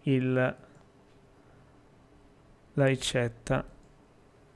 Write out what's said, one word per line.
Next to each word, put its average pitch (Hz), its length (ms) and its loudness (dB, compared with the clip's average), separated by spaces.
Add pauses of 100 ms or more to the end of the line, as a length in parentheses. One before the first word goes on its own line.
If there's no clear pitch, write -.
il, 127 560 0 (2250)
la 139 120 2
ricetta. 127 800 -2 (880)